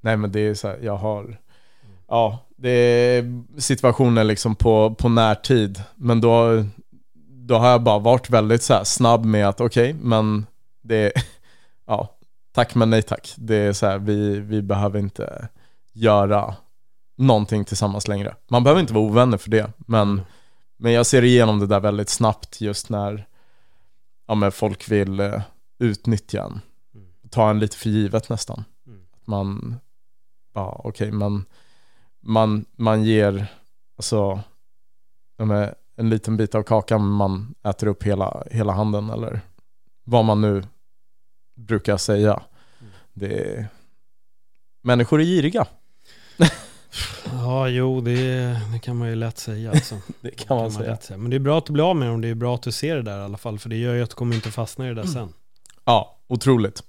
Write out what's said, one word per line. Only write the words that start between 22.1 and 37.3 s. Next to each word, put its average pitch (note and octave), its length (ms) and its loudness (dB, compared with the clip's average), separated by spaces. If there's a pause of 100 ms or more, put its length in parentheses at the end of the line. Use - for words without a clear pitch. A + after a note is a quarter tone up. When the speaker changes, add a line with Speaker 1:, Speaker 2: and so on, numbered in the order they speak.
Speaker 1:
just G2+ 280 -8
när, G2+ 380 -6 (1000)
ja, A2 80 -2
men G2+ 160 2
folk - 400 -4
vill, G2 280 0
eh, G#2 220 -4 (380)
utnyttja A2 640 -2
en. - 180 -12 (340)
Speaker 2:
Mm. G2+ 120 -20 (220)
Speaker 1:
Ta A2 200 4
en G#2+ 100 2
lite G#2+ 180 -2
för - 120 -6
givet G#2+ 400 -2
nästan. - 340 -8 (240)
Speaker 2:
Mm. G#2 120 -20 (140)
Speaker 1:
Att - 140 -20
man, G2+ 480 -6 (800)
ja, G2 300 -10
okej, G#2+ 280 -8
men G2+ 340 -4 (720)
man, G#2+ 460 0 (100)
man A2 280 2
ger, G#2 440 2 (500)
alltså, G2+ 420 -2 (960)
ja, A2 80 -4
men G#2 240 0 (260)
en A2+ 140 -2
liten A2 280 -2
bit G#2+ 180 -2
av G#2+ 80 0
kakan, A2 380 0
men G2+ 160 0
man G2+ 460 -2